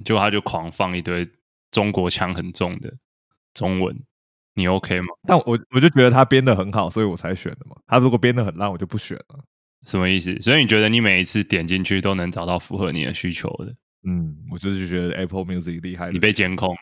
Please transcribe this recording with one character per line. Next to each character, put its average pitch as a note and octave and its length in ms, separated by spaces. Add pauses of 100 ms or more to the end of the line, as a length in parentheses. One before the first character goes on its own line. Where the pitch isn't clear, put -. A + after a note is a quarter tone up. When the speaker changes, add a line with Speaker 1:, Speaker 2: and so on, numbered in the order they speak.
Speaker 1:
结 A2+ 100
果 G#2 80
他 G#2 100
就 G2+ 100
狂 E2+ 300
放 F2+ 260
一 F2 40
堆 F2 280 (420)
中 G#2 200
国 F2+ 180
腔 F2+ 240
很 F2+ 180
重 - 280
的 - 120 (640)
中 F#2 260
文， F#2 160 (600)
你 F2+ 120
OK F#2 340
吗？ F2+ 60 (200)
Speaker 2:
但 F3+ 100
我， A#2 220 (160)
我 B2+ 40
就 D3 100
觉 C#3 120
得 B2 80
他 B2+ 160
编 C3 180
得 B2+ 120
很 F#2+ 180
好， F#2+ 160
所 A2 140
以 - 20
我 F#2 100
才 F2+ 200
选 - 180
的 - 60 (100)
嘛。 - 60 (100)
他 B2 140
如 B2+ 100
果 A#2 80
编 A#2+ 180
得 B2 80
很 F#2+ 120
烂， G2 160
我 F2 60
就 F2 100
不 A2 100
选 - 200
了。 - 280 (400)
Speaker 1:
什 - 140
么 F2+ 100
意 F#2 100
思？ F2 220
所 B2 160
以 D#3 40
你 A#2+ 60
觉 G#2+ 140
得 G#2+ 80
你 A#2 100
每 G2 220
一 - 20
次 G#2 200
点 E2+ 220
进 F#2+ 180
去 F#2+ 180
都 G2 140
能 F2+ 160
找 F2 140
到 F2+ 120
符 - 200
合 F#2 140
你 D#2 140
的 B1+ 80
需 - 180
求 - 160 (120)
的？ A#2 140 (340)
Speaker 2:
嗯， E2+ 280 (160)
我 F2 60
就 F#2+ 160
是 F#2+ 140
觉 F2 120
得 F2 160
Apple F#2+ 300
Music F2 360
厉 F2+ 140
害 F2 120
的 F2 40
Speaker 1:
你 F2+ 80
被 G#2 140
监 F#2+ 220
控。 F#2 260